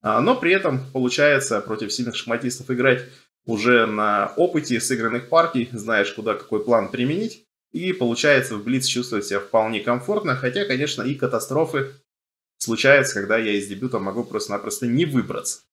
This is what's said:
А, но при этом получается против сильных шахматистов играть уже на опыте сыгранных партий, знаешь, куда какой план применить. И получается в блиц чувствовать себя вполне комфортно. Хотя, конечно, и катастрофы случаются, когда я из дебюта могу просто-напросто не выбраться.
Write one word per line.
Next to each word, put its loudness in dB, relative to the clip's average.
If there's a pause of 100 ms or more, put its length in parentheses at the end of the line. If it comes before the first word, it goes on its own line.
А, 2
но 4
при 0
этом 0
получается 2
против -6
сильных -6
шахматистов -6
играть 2 (400)
уже 4
на 0
опыте 0
сыгранных -2
партий, 2
знаешь, 0
куда -2
какой -4
план 2
применить. -4 (260)
И -2
получается 2
в -8
блиц 0
чувствовать -2
себя -2
вполне 0
комфортно. -2
Хотя, -2
конечно, -2
и -2
катастрофы -2 (640)
случаются, 4
когда 0
я 0
из 0
дебюта -4
могу -4
просто-напросто -6
не 2
выбраться. -4 (120)